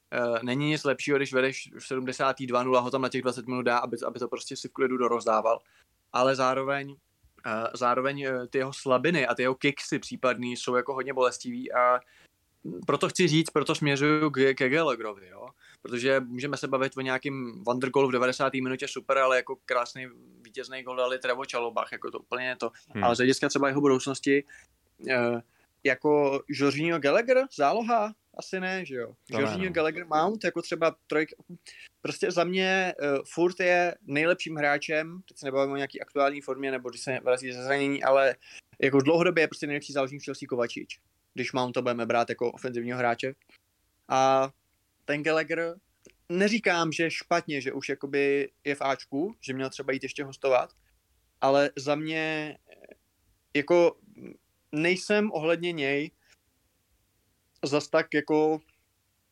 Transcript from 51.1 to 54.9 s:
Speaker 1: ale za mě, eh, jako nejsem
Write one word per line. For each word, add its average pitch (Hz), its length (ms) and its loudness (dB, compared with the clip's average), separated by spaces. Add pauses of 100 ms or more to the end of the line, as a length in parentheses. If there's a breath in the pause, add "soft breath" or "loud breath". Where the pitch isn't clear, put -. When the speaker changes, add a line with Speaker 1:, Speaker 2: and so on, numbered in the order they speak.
Speaker 1:
ale 139 340 4
za 143 200 0
mě, 156 600 -4 (120)
eh, - 260 -20 (600)
jako 170 380 6 (760)
nejsem 185 640 2